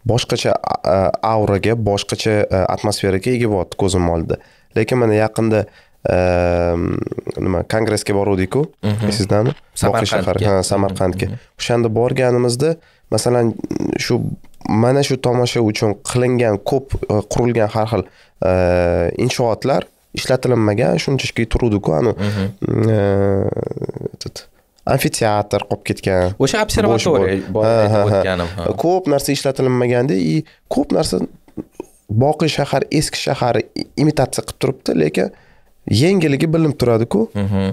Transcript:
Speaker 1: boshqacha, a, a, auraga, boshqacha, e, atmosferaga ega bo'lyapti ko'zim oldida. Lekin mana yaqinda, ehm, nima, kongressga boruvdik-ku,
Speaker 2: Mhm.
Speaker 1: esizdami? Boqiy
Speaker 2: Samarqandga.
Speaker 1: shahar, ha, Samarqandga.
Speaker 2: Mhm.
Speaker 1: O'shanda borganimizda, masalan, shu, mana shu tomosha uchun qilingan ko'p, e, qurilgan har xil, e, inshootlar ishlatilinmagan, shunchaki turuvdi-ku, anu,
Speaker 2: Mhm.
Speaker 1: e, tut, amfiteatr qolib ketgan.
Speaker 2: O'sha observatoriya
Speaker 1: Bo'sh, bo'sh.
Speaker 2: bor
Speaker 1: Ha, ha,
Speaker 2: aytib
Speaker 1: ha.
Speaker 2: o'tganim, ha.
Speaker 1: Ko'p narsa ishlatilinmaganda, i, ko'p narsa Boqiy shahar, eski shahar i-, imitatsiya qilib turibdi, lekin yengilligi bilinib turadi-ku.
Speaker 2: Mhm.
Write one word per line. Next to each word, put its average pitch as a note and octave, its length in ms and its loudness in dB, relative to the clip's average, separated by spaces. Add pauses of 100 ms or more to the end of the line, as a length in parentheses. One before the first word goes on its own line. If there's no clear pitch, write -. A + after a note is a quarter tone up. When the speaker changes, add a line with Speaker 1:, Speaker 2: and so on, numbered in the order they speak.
Speaker 1:
boshqacha, A2+ 500 0
a, - 320 -2
a, F#2 280 2 (120)
auraga, G#2 520 0
boshqacha, G#2+ 680 -2
e, - 160 0 (100)
atmosferaga F#2+ 640 -2
ega A#2+ 160 0
bo'lyapti G2 300 -2
ko'zim F2+ 320 2
oldida. E2 260 -2 (400)
Lekin A2+ 220 0
mana A#2 180 2
yaqinda, A2 500 0 (400)
ehm, F2 920 0 (380)
nima, F#2 280 -2
kongressga G#2+ 500 -2
boruvdik-ku, G2+ 480 0 (180)
Speaker 2:
Mhm. G#2 280 -2
Speaker 1:
esizdami? G#2 440 0
Boqiy - 280 -14
Speaker 2:
Samarqandga. G#2 260 2
Speaker 1:
shahar, G2 360 -2
ha, G2 220 2
Samarqandga. F#2+ 640 0
Speaker 2:
Mhm. G#2 100 -8 (180)
Speaker 1:
O'shanda A#2 340 0
borganimizda, B2 840 2 (360)
masalan, A#2+ 420 2 (420)
shu, - 240 -2 (460)
mana A#2+ 380 2
shu C#3 140 0
tomosha B2 440 0
uchun G#2+ 400 0
qilingan B2 600 2
ko'p, C3+ 320 -2
e, - 180 -4 (160)
qurilgan A#2 400 0
har A2 180 -2
xil, A2 160 0 (380)
e, F#2 100 2 (680)
inshootlar B2 640 0 (320)
ishlatilinmagan, A2 840 0
shunchaki B2+ 500 -2
turuvdi-ku, G#2+ 460 0
anu, D#2 200 2
Speaker 2:
Mhm. G2+ 320 -2 (400)
Speaker 1:
e, A2 120 2 (1200)
tut, - 300 -14 (400)
amfiteatr G#2 760 0
qolib - 220 -6
ketgan. F#2 520 0
Speaker 2:
O'sha C3 240 0
observatoriya C#3+ 760 2
Speaker 1:
Bo'sh, F#2+ 60 -4
bo'sh. - 80 -10
Speaker 2:
bor G#2+ 120 0
Speaker 1:
Ha, A2 60 4
ha, A2+ 120 4
Speaker 2:
aytib G#2 300 4
Speaker 1:
ha. G2 80 4
Speaker 2:
o'tganim, F2+ 280 0
ha. F2+ 160 -8 (100)
Speaker 1:
Ko'p F3+ 340 0
narsa C#3+ 240 0
ishlatilinmaganda, B2+ 840 0
i, D#3+ 300 0 (220)
ko'p - 260 -2
narsa E3+ 260 0 (920)
Boqiy D3 400 2
shahar, C#3+ 380 -2
eski - 300 -2
shahar B2+ 400 -2
i-, - 360 -6
imitatsiya D3 520 0
qilib - 140 -14
turibdi, - 340 -4
lekin D#3+ 360 0 (580)
yengilligi D#3 600 2
bilinib D#3+ 300 2
turadi-ku. A#2+ 440 2 (100)
Speaker 2:
Mhm. G2 420 -2